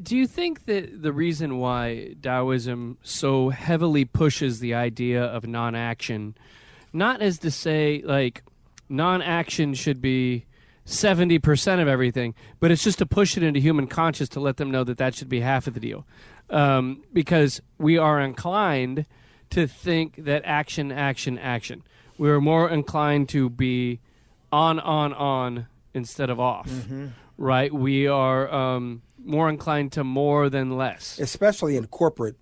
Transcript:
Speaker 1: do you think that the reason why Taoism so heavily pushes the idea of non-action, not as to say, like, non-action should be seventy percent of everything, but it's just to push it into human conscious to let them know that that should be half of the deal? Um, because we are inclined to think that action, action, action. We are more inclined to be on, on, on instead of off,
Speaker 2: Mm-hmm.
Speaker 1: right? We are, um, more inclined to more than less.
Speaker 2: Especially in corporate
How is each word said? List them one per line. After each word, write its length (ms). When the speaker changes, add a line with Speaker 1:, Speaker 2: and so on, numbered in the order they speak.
Speaker 1:
do 140
you 100
think 380
that 360
the 120
reason 460
why 640
Taoism 800
so 460
heavily 560
pushes 560
the 140
idea 500
of 240
non-action, 880
not 300
as 180
to 120
say, 520
like, 400
non-action 840
should 260
be 440
seventy 560
percent 400
of 80
everything, 460
but 120
it's 120
just 140
to 80
push 320
it 60
into 180
human 260
conscious 400
to 140
let 160
them 140
know 120
that 140
that 180
should 140
be 100
half 280
of 80
the 40
deal? 260
Um, 540
because 480
we 200
are 220
inclined 840
to 160
think 480
that 180
action, 480
action, 480
action. 440
We 120
are 120
more 280
inclined 600
to 200
be 520
on, 300
on, 320
on 540
instead 360
of 120
off, 260
Speaker 2:
Mm-hmm. 400
Speaker 1:
right? 360
We 340
are, 460
um, 480
more 260
inclined 440
to 100
more 460
than 280
less. 420
Speaker 2:
Especially 580
in 100
corporate 540